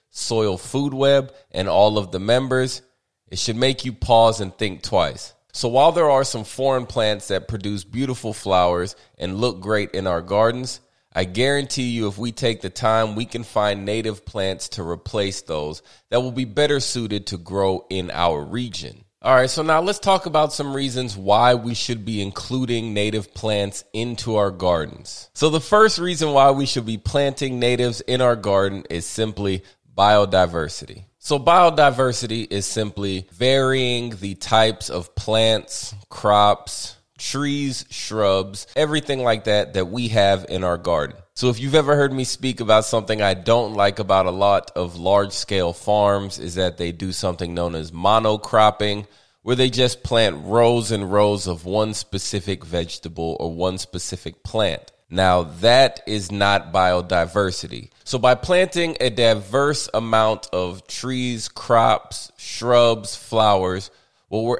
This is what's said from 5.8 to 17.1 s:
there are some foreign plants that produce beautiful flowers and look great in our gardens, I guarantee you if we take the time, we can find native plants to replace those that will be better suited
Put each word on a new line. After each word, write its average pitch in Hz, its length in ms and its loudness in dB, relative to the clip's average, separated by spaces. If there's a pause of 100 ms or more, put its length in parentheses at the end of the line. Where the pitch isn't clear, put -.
there 165 180 2
are 135 140 2
some 117 200 -6
foreign 131 400 -2
plants 107 440 -2
that 95 200 -4
produce 101 340 -6
beautiful 117 520 -6
flowers 90 600 0 (220)
and 95 220 -6
look 107 220 -2
great 104 320 -2
in 95 140 -4
our 87 140 -2
gardens, 113 600 -2 (340)
I 92 100 0
guarantee 131 680 -2
you 113 160 -2
if 98 100 -8
we 117 120 -6
take 113 300 -4
the 101 80 -8
time, 110 460 0
we 113 100 -6
can 120 180 -10
find 104 440 -2
native 107 400 -4
plants 95 440 -6
to - 120 -10
replace 92 580 -6
those 76 400 -8 (300)
that 117 100 2
will 127 100 -6
be 127 140 -6
better 143 340 0
suited 107 500 -6